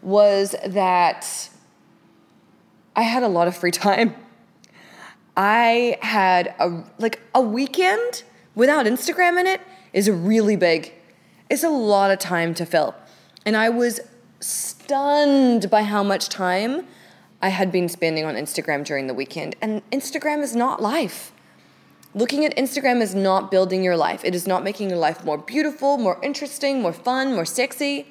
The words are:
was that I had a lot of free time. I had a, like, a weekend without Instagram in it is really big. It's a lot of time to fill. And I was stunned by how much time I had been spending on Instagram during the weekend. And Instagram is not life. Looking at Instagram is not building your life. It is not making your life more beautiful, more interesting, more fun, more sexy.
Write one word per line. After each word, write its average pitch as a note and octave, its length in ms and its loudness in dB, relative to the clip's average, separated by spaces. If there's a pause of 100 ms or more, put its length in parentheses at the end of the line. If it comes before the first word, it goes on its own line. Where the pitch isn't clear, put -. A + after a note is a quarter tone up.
was G3+ 640 4
that F#3 840 0 (1500)
I A3 60 2
had A#3 200 0
a A#3 60 0
lot E3+ 180 2
of F3+ 100 -2
free F3 140 0
time. G3+ 460 0 (1200)
I A#3 640 4
had F#3+ 580 2
a, E3+ 260 -2 (140)
like, A3 220 -4 (140)
a C4 60 6
weekend F4+ 840 0 (300)
without C4 320 4
Instagram F4 520 0
in F4+ 80 2
it F#4+ 140 0 (320)
is G3+ 180 2
really G#3 460 2
big. E3 360 0 (580)
It's C#4 120 0
a E4 60 2
lot G#3 420 2
of F#3+ 80 2
time E3+ 360 -2
to E3+ 120 -6
fill. D3 280 0 (500)
And G#3+ 120 0
I A3 120 2
was A#3 320 0 (400)
stunned C#4 1300 2
by G#3+ 140 4
how G#3 200 0
much G3 260 0
time G3+ 580 -2 (560)
I F#3 60 0
had F#3+ 240 0
been F3+ 160 0
spending D#3+ 360 -2
on D#3 120 -6
Instagram D3 480 -4
during C#3 240 -6
the C3 60 -6
weekend. D3 460 -8
And G#3+ 300 -4
Instagram D4 520 -4
is A#3+ 120 -6
not A#3+ 260 -2
life. A3+ 520 -4 (840)
Looking C4 300 0
at - 120 -2
Instagram C4 440 0
is F#3+ 140 -2
not F#3+ 360 0
building F#3 320 0
your F3+ 140 2
life. D#3+ 280 -2
It F3+ 100 -2
is F3+ 120 -4
not F#3 160 0
making G3+ 280 -6
your F3 80 -2
life D#3+ 260 -2
more D3+ 140 -2
beautiful, C#4+ 600 -2
more G#3 240 0
interesting, C#4 580 -4
more F3 120 -2
fun, B3+ 420 -2
more E3+ 100 -2
sexy. C#4 680 -4